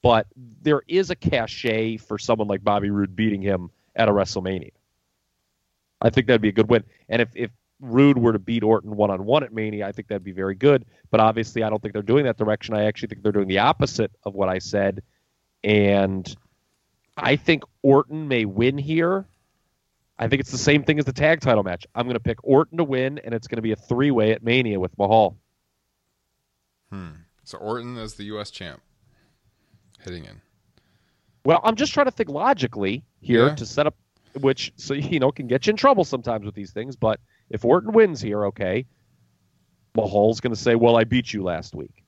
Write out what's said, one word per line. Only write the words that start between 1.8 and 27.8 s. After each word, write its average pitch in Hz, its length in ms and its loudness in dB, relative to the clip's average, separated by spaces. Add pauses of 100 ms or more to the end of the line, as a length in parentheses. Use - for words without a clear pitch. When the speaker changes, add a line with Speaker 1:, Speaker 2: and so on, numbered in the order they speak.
Speaker 1:
for 107 200 -10
someone 107 320 -2
like 98 120 -2
Bobby 101 280 0
Roode 101 260 -2
beating 104 260 0
him 92 280 -2 (260)
at 110 140 2
a - 20 2
WrestleMania. 95 600 -4 (1300)
I 117 80 4
think 110 180 0
that'd 117 140 4
be 107 80 2
a 98 40 -4
good 107 160 2
win. 113 140 4 (240)
And 117 140 -2
if, 117 140 -2
if 113 160 -8 (280)
Roode 131 380 4
were 117 160 4
to 104 60 0
beat 117 240 -4
Orton 107 340 0
one-on-one 104 460 2
at 110 100 -12
Mania, 107 340 -6
I 104 60 -10
think - 160 -14
that'd 98 140 -6
be 95 100 -14
very 95 220 -4
good. 131 280 2 (260)
But 113 120 4
obviously, 110 420 0
I 107 60 0
don't 107 120 -4
think 101 120 -10
they're 104 80 -6
doing 127 240 2
that 117 120 -2
direction. 107 380 -2
I 104 80 0
actually 107 260 -4
think - 140 -14
they're 107 80 2
doing 98 160 0
the 95 120 0
opposite 123 520 0 (140)
of 101 80 -8
what 95 160 -2
I 92 100 -2
said. 98 440 -4 (600)
And 98 720 2 (800)
I 139 220 0
think 156 260 0 (180)
Orton 147 460 4
may 123 160 0
win 113 340 0
here. 170 480 -2 (920)
I 113 80 -4
think 135 140 0
it's - 100 -8
the 131 60 -8
same 143 260 2
thing 151 160 0
as 135 60 0
the 135 80 -6
tag 156 260 0
title 110 240 2
match. 90 320 -8
I'm 120 120 -4
gonna 120 120 -4
pick 117 240 -6
Orton 151 340 4
to 170 60 0
win, 135 360 -4
and 117 140 -10
it's 113 140 -8
gonna 113 140 -6
be 110 100 -2
a 107 60 -2
three-way 120 560 0
at 110 100 -6
Mania 117 380 0
with 92 160 -8
Mahal. 101 400 2 (1500)
Speaker 2:
Hmm. 95 180 -14 (380)
So - 120 -18
Orton 120 400 -8